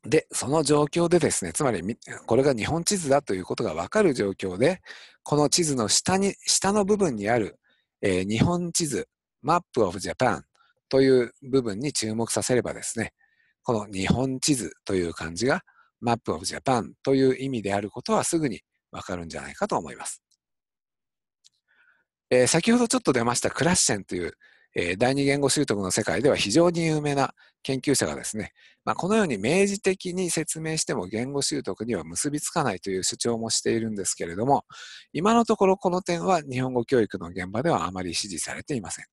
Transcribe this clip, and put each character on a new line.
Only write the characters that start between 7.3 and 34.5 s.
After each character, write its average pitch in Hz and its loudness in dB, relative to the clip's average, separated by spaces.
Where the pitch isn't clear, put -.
る、 95 -4
え 92 2
ー、 95 -4
日 113 0
本 175 2
地 165 -2
図、 123 -4
Map 165 2
of 95 0
Japan 95 -2
と 135 4
い 131 6
う 117 -4
部 131 2
分 104 -4
に 143 -4
注 110 -2
目 113 -2
さ 104 -2
せ 127 0
れ 120 4
ば - -6
で 113 -12
す - -6
ね、 - -4
こ 123 -2
の 107 -2
日 95 -4
本 127 0
地 151 2
図 113 -6
と 101 -4
い 90 0
う 80 -8
漢 82 -8
字 107 -2
が 165 0
Map 113 -2
of 76 -8
Japan 117 -2
と 135 2
い 135 6
う 131 4
意 135 -6
味 120 -4
で 98 -2
あ 101 0
る 104 -6
こ 123 -14
と 220 -2
は 185 2
す 170 0
ぐ 147 0
に 90 -8
わ - -12
か 95 -6
る 87 -8
ん 80 -12
じ 80 -10
ゃ - -8
な 71 -12
い 73 -16
か - -4
と 139 -2
思 80 -8
い - -14
ま - -14
す。 - -12
え 127 6
ー、 - 4
先 165 4
ほ 247 6
ど 240 4
ち - 0
ょ 247 2
っ - -20
と 143 2
出 117 2
ま 120 2
し - -2
た - 0
ク - -2
ラ 175 4
ッ - 4
シ - 2
ェ 104 -2
ン 95 -8
と - -10
い 87 -4
う、 - -8
え 87 -2
ー、 95 -2
第 123 2
二 139 0
言 139 2
語 139 2
習 143 2
得 104 0
の 92 -2
世 110 0
界 92 0
で 143 4
は 104 4
非 101 0
常 170 6
に 170 0
有 156 0
名 147 -2
な 139 0
研 135 -2
究 135 2
者 107 0
が 76 -4
で 67 -10
す - -8
ね、 101 -8
ま 113 0
あ、 - 0
こ 170 -4
の 214 2
よ 220 4
う - 0
に 123 -2
明 160 2
示 202 -4
的 185 -2
に 180 -2
説 160 -4
明 160 -4
し - -2
て 165 -4
も 92 -4
言 113 -4
語 139 -2
習 143 -4
得 101 -6
に 117 -2
は 82 -4
結 87 -4
び 147 -4
つ - -6
か 170 0
な 117 0
い 90 -10
と 98 -8
い 95 -2
う 92 -4
主 113 -4
張 117 -2
も 113 -6
し - -2
て 113 0
い 113 0
る 113 -4
ん 107 -8
で 98 -6
す - -2
け 90 -8
れ 85 -8
ど 110 -2
も、 135 2